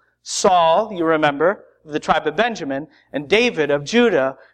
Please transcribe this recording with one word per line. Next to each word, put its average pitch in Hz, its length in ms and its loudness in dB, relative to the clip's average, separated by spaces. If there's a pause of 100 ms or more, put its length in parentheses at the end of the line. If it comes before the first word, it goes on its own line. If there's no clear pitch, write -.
(240)
Saul, 185 680 2
you 170 140 -4
remember, 156 580 0 (220)
of 151 60 -18
the 156 80 -4
tribe 156 260 -2
of 151 100 -4
Benjamin, 165 520 -4 (260)
and 143 160 -8
David 196 400 0
of 143 140 0
Judah, 165 520 0 (180)